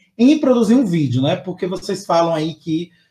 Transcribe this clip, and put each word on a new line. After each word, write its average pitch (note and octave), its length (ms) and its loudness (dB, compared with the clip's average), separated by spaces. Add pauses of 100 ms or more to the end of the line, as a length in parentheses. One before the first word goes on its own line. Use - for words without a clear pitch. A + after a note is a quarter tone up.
(180)
em C#4 220 4
produzir A#3+ 360 2
um C4+ 100 2
vídeo, C#3+ 380 0
né? E3 120 0
Porque F3+ 300 -8
vocês F#3 400 -8
falam E3+ 280 0
aí D#3 200 -4
que E3+ 380 -8 (200)